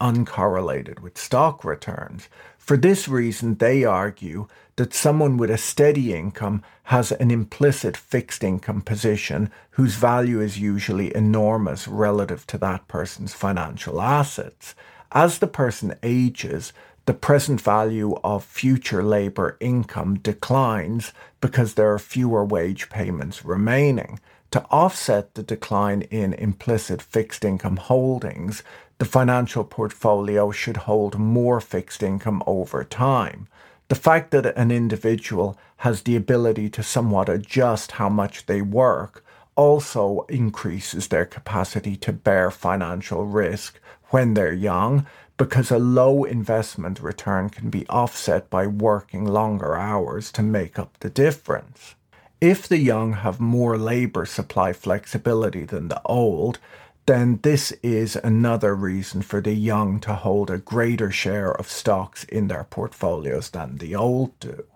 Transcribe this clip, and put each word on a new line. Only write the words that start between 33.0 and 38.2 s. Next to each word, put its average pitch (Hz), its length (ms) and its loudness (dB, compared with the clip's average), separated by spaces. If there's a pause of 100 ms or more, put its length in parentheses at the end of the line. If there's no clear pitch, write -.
The - 80 -2
fact 160 360 4
that 123 240 4
an 120 140 2
individual 110 880 0 (200)
has 113 240 0
the 120 120 0
ability 113 560 0
to 110 120 -8
somewhat 104 460 0
adjust 110 640 0
how 101 180 0
much 101 360 -2